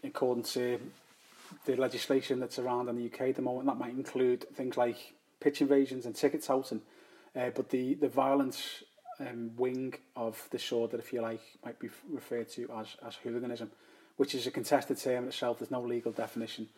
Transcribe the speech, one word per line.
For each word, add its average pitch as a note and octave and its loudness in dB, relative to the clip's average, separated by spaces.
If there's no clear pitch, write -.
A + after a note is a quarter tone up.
according B2 2
to B2 0
the C3 2
legislation C3 2
that's - -4
around B2 0
in A#2+ -2
the A#2+ -2
U A#2 -4
K B2+ 0
at C3+ 2
the - -2
moment, B2+ 0
that B2+ 2
might B2 -4
include B2+ 2
things B2+ -4
like A#2+ 0
pitch C#3+ 4
invasions C3+ 6
and A2+ -6
ticket D3 2
touting, C3 0
uh, B2 0
but - -2
the, C3 2
the C#3 2
violence, C3+ 2
um, A#2+ -6
wing B2+ 0
of A2+ -4
disorder, A#2 0
if - -8
you A#2+ 0
like, A2+ -4
might A#2+ -10
be A#2 -8
f-, - -16
referred A#2 -4
to A#2+ -8
as, A2+ -8
as A2+ -12
hooliganism, A#2+ -4
which C#3 2
is B2 -2
a B2+ 0
contested C3 2
term B2 0
in B2 -4
itself. A#2+ -2
There's A2+ -8
no B2+ -2
legal A#2+ -2
definition, A2 -6